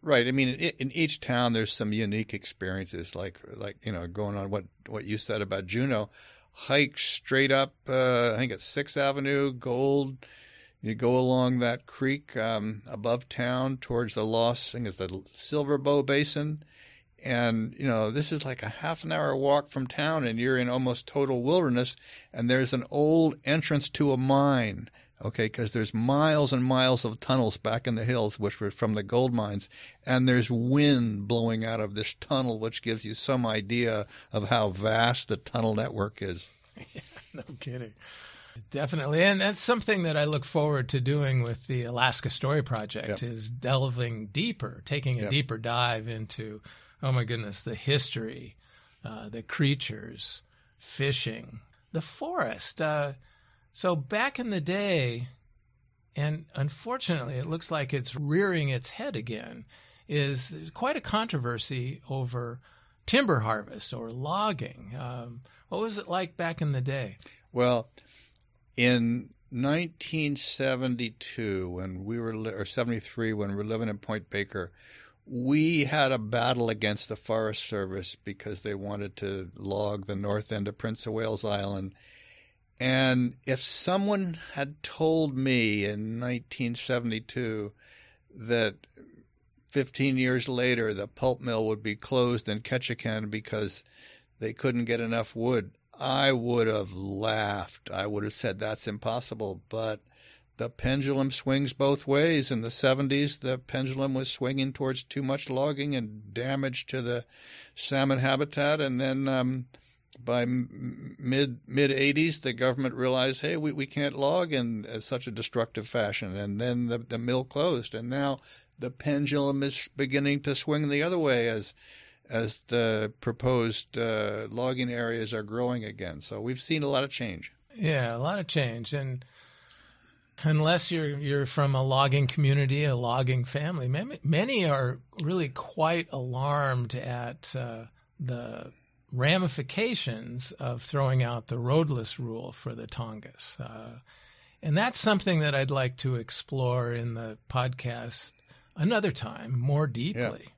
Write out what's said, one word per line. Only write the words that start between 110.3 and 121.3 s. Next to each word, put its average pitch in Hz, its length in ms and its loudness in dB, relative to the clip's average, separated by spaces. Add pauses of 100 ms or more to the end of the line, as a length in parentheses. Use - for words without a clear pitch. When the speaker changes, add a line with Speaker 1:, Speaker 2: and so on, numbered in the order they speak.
Speaker 1:
m-, 123 760 -4
mid, 135 480 0
mid 139 240 4
eighties, 143 500 4
the 131 120 0
government 127 420 2
realized, 127 480 2
"Hey, 165 140 0
we, 151 160 0
we 147 140 -2
can't 143 300 -2
log 160 360 2
in, 117 340 0
uh, 110 140 -8
such 123 260 -6
a 127 40 -8
destructive 113 580 -2
fashion." 104 480 0
And 101 240 -4
then 123 280 0
the, 117 100 -2
the 117 200 -6
mill 123 260 0
closed. 143 500 -2
And 117 160 -6
now 139 300 -2 (380)
the 127 120 -6
pendulum 143 720 0
is 139 340 -4
beginning 139 440 0
to 143 140 -2
swing 151 360 0
the 143 120 2
other 175 160 0
way 127 300 4